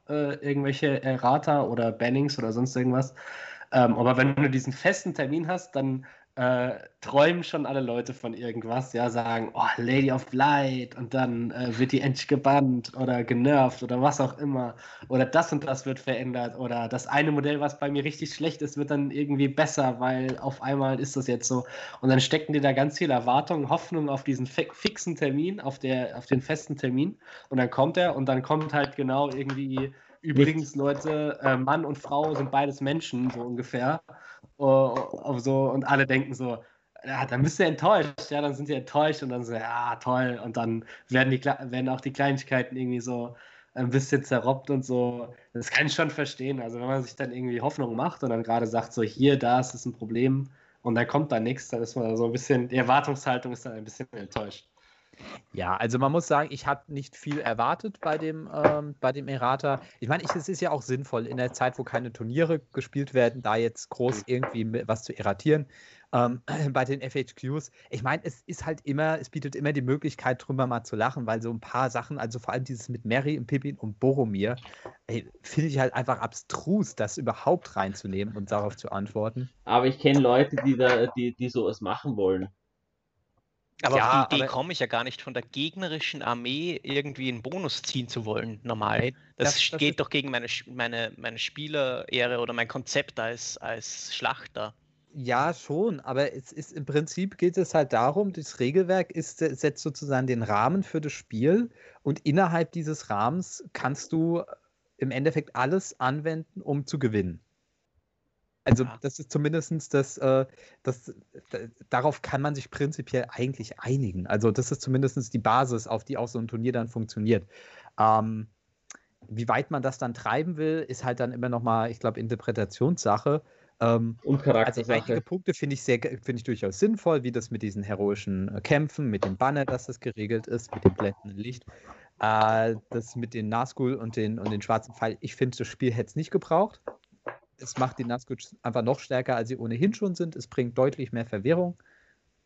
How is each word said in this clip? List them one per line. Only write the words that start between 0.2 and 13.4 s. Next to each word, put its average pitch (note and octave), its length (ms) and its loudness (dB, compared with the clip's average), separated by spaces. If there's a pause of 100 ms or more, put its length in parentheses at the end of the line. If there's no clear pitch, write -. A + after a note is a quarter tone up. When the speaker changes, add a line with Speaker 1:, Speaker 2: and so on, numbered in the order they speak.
Speaker 1:
irgendwelche C#3 680 0
Errata C#3+ 600 4
oder A#2 280 2
Bannings C3+ 480 2
oder A2+ 140 -2
sonst B2+ 220 0
irgendwas. B2+ 380 2 (580)
Ähm, A#2+ 260 6
aber B2 200 4
wenn C#3 180 4
du C#3+ 140 4
diesen C3 240 -2
festen F#3+ 400 -2
Termin D#3 340 -2
hast, F3+ 280 -6
dann, C3 300 -2 (300)
äh, B2+ 400 2 (260)
träumen E3 420 4
schon D3+ 220 -4
alle C#3 160 -2
Leute A#2+ 320 -2
von A#2 220 -8
irgendwas, A#2+ 580 -4
ja, A#2+ 160 0
sagen, A#2 460 -2
"Oh, - 80 0 (140)
Lady C3 340 4
of B2+ 220 -2
Light", C3+ 640 2
und A#2+ 200 -8
dann, A#2+ 360 0
äh, A#2+ 280 -4
wird B2+ 120 4
die C3 100 2
endlich C3+ 260 -2
gebannt C3+ 680 4
oder B2 280 0
genervt C3 580 4